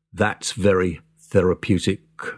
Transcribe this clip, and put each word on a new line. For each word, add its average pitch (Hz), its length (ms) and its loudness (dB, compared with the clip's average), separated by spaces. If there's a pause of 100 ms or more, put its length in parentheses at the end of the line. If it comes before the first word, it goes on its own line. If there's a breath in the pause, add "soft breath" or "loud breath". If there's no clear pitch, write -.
(120)
that's 104 400 -4
very 92 480 0 (180)
therapeutic 92 840 0 (360)